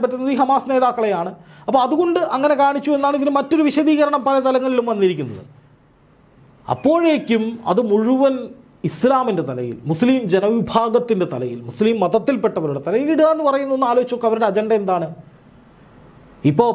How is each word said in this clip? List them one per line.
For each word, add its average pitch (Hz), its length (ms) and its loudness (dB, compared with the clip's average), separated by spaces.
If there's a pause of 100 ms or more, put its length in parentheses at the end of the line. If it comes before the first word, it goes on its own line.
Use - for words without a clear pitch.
പറ്റുന്നത് 254 320 -2
ഈ - 80 -2
ഹമാസ് 269 300 0
നേതാക്കളെയാണ്. 220 580 0 (360)
അപ്പോൾ 262 200 2
അതുകൊണ്ട് 339 340 0 (160)
അങ്ങനെ 294 260 2
കാണിച്ചു 285 340 0
എന്നാണ് 277 240 0
ഇതിന് 277 180 0
മറ്റൊരു 302 300 2
വിശദീകരണം 294 600 2
പല 269 180 4
തലങ്ങളിലും 254 460 0
വന്നിരിക്കുന്നത്. 151 500 -2 (1300)
അപ്പോഴേക്കും 294 680 0 (280)
അത് 208 100 0 (100)
മുഴുവൻ 262 440 2 (520)
ഇസ്ലാമിൻ്റെ 233 600 0
തലയിൽ, 123 280 -8 (140)
മുസ്ലിം 247 300 2 (120)
ജനവിഭാഗത്തിൻ്റെ 220 1000 0
തലയിൽ, 123 240 -6 (120)
മുസ്ലിം 220 340 0
മതത്തിൽപ്പെട്ടവരുടെ 196 840 -2
തലയിൽ 247 260 0
ഇടുക 311 200 4
എന്ന് 311 140 -2
പറയുന്ന 269 280 -2
ഒന്ന് 262 140 0
ആലോചിച്ച് 247 240 0
നോക്കുക, 233 160 -2
അവരുടെ 220 200 2
അജണ്ട 214 300 0
എന്താണ്? 180 260 -2 (1400)
ഇപ്പോൾ 233 240 2